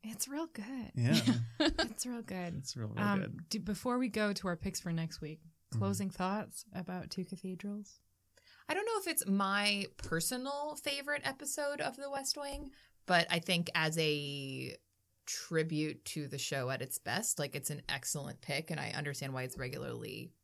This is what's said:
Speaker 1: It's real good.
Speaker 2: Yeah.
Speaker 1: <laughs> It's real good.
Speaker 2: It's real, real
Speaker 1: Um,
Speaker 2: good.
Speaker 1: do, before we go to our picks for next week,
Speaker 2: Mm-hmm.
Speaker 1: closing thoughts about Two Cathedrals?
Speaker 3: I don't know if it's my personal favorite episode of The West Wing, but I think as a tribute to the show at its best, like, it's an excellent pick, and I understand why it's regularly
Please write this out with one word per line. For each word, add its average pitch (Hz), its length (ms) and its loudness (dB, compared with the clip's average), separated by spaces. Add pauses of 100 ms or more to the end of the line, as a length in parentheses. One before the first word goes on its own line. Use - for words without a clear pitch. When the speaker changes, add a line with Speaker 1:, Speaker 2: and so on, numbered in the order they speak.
Speaker 1:
It's 220 240 -4
real 294 200 -2
good. 240 480 -8
Speaker 2:
Yeah. 156 240 6 (400)
Speaker 1:
<laughs> - 0 -
It's 311 460 2
real 240 160 -4
good. 180 360 -4
Speaker 2:
It's 139 200 -6
real, 113 120 -2
real 180 160 0
Speaker 1:
Um, 202 160 4
Speaker 2:
good. - 280 -6
Speaker 1:
do, 220 100 -2
before 240 400 0
we 254 100 2
go 208 240 2
to 196 140 -2
our 175 80 2
picks 185 240 -4
for 175 120 -2
next 165 300 -2
week, 156 180 -8 (320)
Speaker 2:
Mm-hmm. 117 80 0
Speaker 1:
closing 196 300 2
thoughts 190 640 -2
about 180 380 -6
Two 185 140 -2
Cathedrals? 196 720 -6 (680)
Speaker 3:
I - 60 0
don't 403 120 0
know 453 140 2
if 381 80 -4
it's - 200 0
my 196 580 4 (120)
personal 277 880 0
favorite 285 420 -2
episode 285 540 -2
of 277 160 0
The 277 140 -8
West 269 320 0
Wing, 285 300 -6 (340)
but 170 240 8
I 175 100 4
think 170 360 2
as 160 240 4
a 143 760 0 (520)
tribute 160 800 0
to 147 220 -4
the 139 120 -6
show 131 320 0
at 135 100 -2
its 131 160 -4
best, 175 400 2
like, 143 180 2
it's 143 140 -2
an 147 180 -4
excellent 139 540 -2
pick, 147 300 -2
and 156 80 -2
I 135 160 -2
understand 139 380 -2
why 127 100 -2
it's 127 160 -6
regularly 127 720 -6 (120)